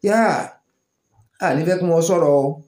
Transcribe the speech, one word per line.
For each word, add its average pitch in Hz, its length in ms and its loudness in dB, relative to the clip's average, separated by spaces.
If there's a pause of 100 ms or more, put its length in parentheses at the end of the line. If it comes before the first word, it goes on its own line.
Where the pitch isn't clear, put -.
Yá, 214 180 2 (1160)
a 185 100 -2
ní 143 140 0
fẹ́ 180 140 0
kí 180 80 -4
wọ́n 165 180 2
sọ̀rọ̀ 165 300 2
o. 139 100 2 (240)